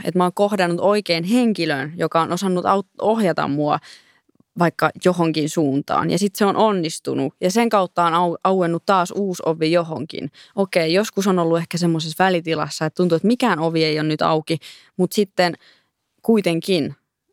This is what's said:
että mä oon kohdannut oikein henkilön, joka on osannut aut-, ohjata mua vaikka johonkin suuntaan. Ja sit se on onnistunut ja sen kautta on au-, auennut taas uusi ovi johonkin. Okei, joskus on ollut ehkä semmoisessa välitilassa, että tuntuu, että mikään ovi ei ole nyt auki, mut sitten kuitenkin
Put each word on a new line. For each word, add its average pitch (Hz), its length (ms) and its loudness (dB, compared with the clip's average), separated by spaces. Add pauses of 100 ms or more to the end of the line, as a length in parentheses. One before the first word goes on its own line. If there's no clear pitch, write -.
että 180 140 -4
mä 180 60 4
oon 180 100 0
kohdannut 190 480 0
oikein 180 420 0
henkilön, 175 720 0
joka 165 260 0
on 160 120 -2
osannut 180 320 -2
aut-, 196 220 0 (140)
ohjata 190 460 0
mua 147 320 -2 (800)
vaikka 160 300 0 (160)
johonkin 165 440 0
suuntaan. 147 600 0
Ja 170 80 0
sit 202 160 -2
se 214 100 2
on 196 100 0
onnistunut 160 840 -2
ja 185 100 0
sen 233 180 2
kautta 185 360 0
on 165 80 2
au-, 175 300 0
auennut 175 420 0
taas 185 260 2
uusi 190 340 -4
ovi 160 260 0
johonkin. 160 600 -4 (240)
Okei, 175 380 0
joskus 196 340 0
on 185 120 2
ollut 165 180 2
ehkä 170 200 -4
semmoisessa 165 460 0
välitilassa, 160 640 -2
että 156 120 -4
tuntuu, 175 180 2
että 165 120 0
mikään 233 320 2
ovi 165 240 0
ei 151 160 0
ole 156 80 -2
nyt 156 140 -2
auki, 160 360 0 (400)
mut 180 140 0
sitten 180 420 0 (680)
kuitenkin 175 720 0 (380)